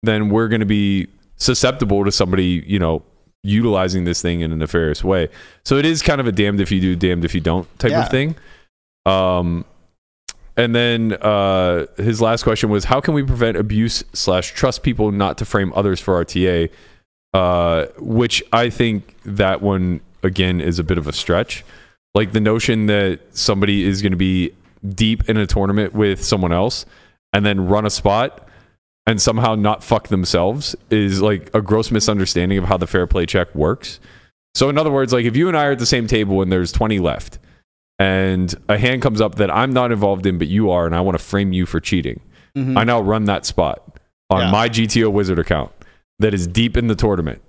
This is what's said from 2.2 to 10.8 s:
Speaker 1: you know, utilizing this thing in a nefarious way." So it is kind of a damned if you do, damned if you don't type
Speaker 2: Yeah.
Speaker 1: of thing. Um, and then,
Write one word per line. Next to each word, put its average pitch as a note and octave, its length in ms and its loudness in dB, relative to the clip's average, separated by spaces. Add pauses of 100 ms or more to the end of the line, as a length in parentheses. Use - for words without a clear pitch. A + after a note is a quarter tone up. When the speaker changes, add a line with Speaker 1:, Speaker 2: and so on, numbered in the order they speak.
Speaker 1:
you G2 140 0
know, D#2+ 240 0 (400)
utilizing G2 600 2
this E2+ 180 -2
thing E2+ 180 0
in D#2+ 100 -2
a D#2+ 40 -4
nefarious D#2 480 -2
way." F#2 240 0 (380)
So C3+ 120 2
it C#3+ 80 2
is D#3+ 160 0
kind D3 200 0
of B2+ 60 -2
a A2+ 40 -2
damned G2+ 300 0
if F2+ 100 0
you F#2+ 80 2
do, F#2 160 2
damned F2 300 0
if E2 100 -4
you F2+ 60 -2
don't E2 260 -2 (120)
type A#2+ 120 2
Speaker 2:
Yeah. D#3 120 0
Speaker 1:
of G2+ 60 -4
thing. D3 260 -2 (720)
Um, F2+ 600 0 (920)
and A#2 160 2
then, A#2 480 2